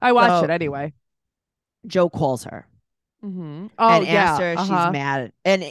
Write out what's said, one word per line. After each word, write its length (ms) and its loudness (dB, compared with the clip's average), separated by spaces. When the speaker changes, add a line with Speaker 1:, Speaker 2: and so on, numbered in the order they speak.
Speaker 1:
I 100 2
watched 280 4
Speaker 2:
So 40 2
Speaker 1:
it 60 -2
anyway. 440 -4
Speaker 2:
Joe 240 2
calls 340 -2
her 220 -16
Speaker 1:
Mm-hmm. 440 -12
Oh, 120 4
Speaker 2:
and 160 4
Speaker 1:
yeah. 60 -2
Speaker 2:
asks 160 2
her 120 -2
if 80 -2
Speaker 1:
Uh-huh. 260 0
Speaker 2:
she's 80 0
mad. 380 -4
And 260 0